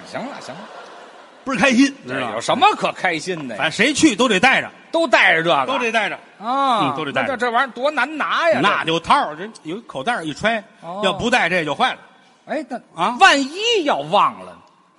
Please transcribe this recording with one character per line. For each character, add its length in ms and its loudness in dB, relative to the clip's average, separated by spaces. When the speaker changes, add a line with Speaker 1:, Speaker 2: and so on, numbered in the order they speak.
Speaker 1:
行 100 -8
了， 220 -10
行 140 -14
了。 60 -16
Speaker 2:
不 100 -4
是 60 -2
开 120 4
心， 140 6
知 80 -8
道 60 -4
吗？ 80 -4
Speaker 1:
这 60 -6
有 60 -6
什 160 0
么 180 6
可 160 -2
开 280 -2
心 280 -8
的 80 -10
呀？ 60 -6
Speaker 2:
反 80 0
正 20 -8
谁 220 2
去 220 4
都 120 2
得 120 2
带 200 4
着。 120 -6
Speaker 1:
都 160 2
带 280 6
着 80 2
这 60 0
个。 180 4
Speaker 2:
都 100 -2
得 140 -2
带 180 0
着。 60 -8
Speaker 1:
啊， 500 0
Speaker 2:
嗯， 80 -4
都 80 -4
得 60 -6
带 100 -2
着。 60 -2
Speaker 1:
那 100 -4
这， 80 -2
这 60 0
玩 100 2
意 80 -2
儿 20 -16
多 200 -2
难 260 -2
拿 320 -2
呀， 60 2
这。 60 -2
Speaker 2:
那 240 2
有 140 0
套 140 2
儿， 240 0
这 100 -10
有 200 -10
口 220 -12
袋 80 -4
儿 140 -4
一 80 -6
揣， 300 -2
Speaker 1:
哦。 220 -10
Speaker 2:
要 100 0
不 160 -4
带 180 4
这 160 0
就 120 -4
坏 180 0
了。 60 -18
Speaker 1:
哎， 220 -6
那 140 -12
Speaker 2:
啊？ 240 0
Speaker 1:
万 200 8
一 440 -2
要 140 0
忘 420 2
了 140 -16
呢？ 40 -20